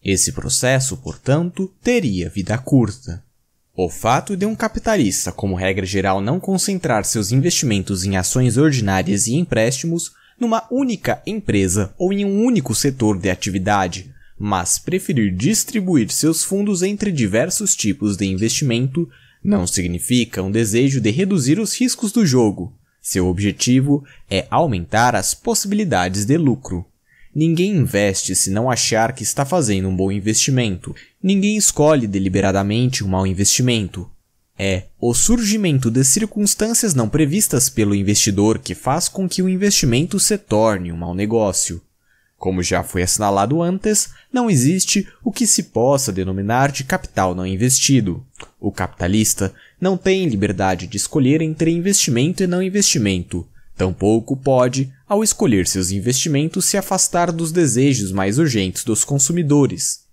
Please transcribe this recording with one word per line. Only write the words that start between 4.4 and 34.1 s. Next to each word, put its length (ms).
um 120
capitalista, 760
como 240
regra 320
geral, 340
não 200
concentrar 640
seus 260
investimentos 760
em 120
ações 400
ordinárias 720
e 60
empréstimos 760
numa 280
única 560
empresa 720
ou 160
em 120
um 180
único 320
setor 420
de 140
atividade, 840
mas 440
preferir 520
distribuir 800
seus 320
fundos 400
entre 300
diversos 640
tipos 400
de 100
investimento, 840
não 200
significa 800
um 80
desejo 500
de 100
reduzir 500
os 200
riscos 300
do 160
jogo. 500
Seu 280
objetivo 760
é 220
aumentar 640
as 200
possibilidades 920
de 120
lucro. 480
Ninguém 420
investe 580
se 160
não 200
achar 420
que 100
está 220
fazendo 440
um 60
bom 160
investimento. 840
Ninguém 340
escolhe 500
deliberadamente 1000
um 40
mau 180
investimento. 840